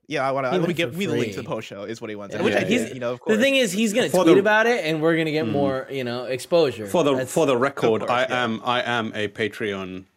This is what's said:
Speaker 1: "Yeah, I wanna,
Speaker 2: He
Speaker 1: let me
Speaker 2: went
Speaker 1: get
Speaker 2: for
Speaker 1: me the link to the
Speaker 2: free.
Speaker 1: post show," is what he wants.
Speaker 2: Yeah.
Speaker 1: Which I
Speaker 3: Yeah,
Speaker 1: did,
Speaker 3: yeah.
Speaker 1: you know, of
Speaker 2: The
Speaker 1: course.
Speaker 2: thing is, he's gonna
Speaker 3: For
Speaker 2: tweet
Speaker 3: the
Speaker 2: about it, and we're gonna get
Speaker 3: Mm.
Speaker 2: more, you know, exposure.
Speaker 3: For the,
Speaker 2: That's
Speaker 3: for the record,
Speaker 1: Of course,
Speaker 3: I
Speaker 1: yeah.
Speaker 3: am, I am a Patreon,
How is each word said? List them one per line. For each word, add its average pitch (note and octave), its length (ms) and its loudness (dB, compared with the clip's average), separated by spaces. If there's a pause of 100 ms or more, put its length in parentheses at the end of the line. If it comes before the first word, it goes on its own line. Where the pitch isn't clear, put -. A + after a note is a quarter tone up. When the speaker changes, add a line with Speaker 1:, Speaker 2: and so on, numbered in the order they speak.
Speaker 1:
"Yeah, C3+ 200 -2
I C3+ 60 0
wanna, C3+ 160 -2
Speaker 2:
He - 80 -2
Speaker 1:
let F3 40 0
me E3 60 0
Speaker 2:
went E3 100 -2
Speaker 1:
get E3 140 0
Speaker 2:
for E3 60 -10
Speaker 1:
me G3 80 -2
the E3 80 -2
link A#2 180 0
to F#2 60 -10
the B2+ 60 -6
Speaker 2:
free. - 40 -14
Speaker 1:
post A2+ 200 -6
show," - 160 -12
is - 180 -8
what A2 80 -10
he G#2+ 80 -8
wants. G2+ 180 -12
Speaker 2:
Yeah. - 60 -4
Speaker 1:
Which G#2+ 120 2
I G2+ 60 2
Speaker 3:
Yeah, - 80 -2
Speaker 1:
did, A#3 220 0
Speaker 3:
yeah. - 60 -12
Speaker 1:
you B2+ 40 -10
know, B2 140 -2
of B2 60 -10
Speaker 2:
The - 40 -20
Speaker 1:
course. G#3+ 160 2
Speaker 2:
thing C4+ 160 4
is, B3 160 2
he's G#3 220 0
gonna G#3 160 0
Speaker 3:
For F3+ 160 4
Speaker 2:
tweet E3+ 100 8
Speaker 3:
the G3 60 6
Speaker 2:
about G#3+ 260 4
it, A#3 160 0
and D#3 180 -2
we're E3 140 4
gonna D#3+ 160 0
get D#3 140 0
Speaker 3:
Mm. - 60 -2
Speaker 2:
more, C3+ 380 0
you C3+ 140 -6
know, A#2+ 220 -6
exposure. B2+ 640 0
Speaker 3:
For D#3+ 180 2
the, C#3+ 100 4
Speaker 2:
That's B2+ 160 -2
Speaker 3:
for D#3+ 140 2
the C3+ 100 4
record, A#2 460 2
Speaker 1:
Of - 80 -6
course, B2 100 2
Speaker 3:
I - 80 2
Speaker 1:
yeah. B2 160 0
Speaker 3:
am, A2+ 220 -4
I B2 160 0
am A#2 340 -2
a G#2 140 -2
Patreon, G2 720 -6 (140)